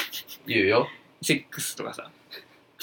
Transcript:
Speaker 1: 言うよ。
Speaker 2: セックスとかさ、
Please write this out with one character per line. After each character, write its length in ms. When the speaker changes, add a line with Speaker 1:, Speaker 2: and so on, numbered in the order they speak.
Speaker 1:
言 180
う 20
よ。 220
Speaker 2:
セ 120
ッ 160
ク 100
ス 140
と 100
か 100
さ、 160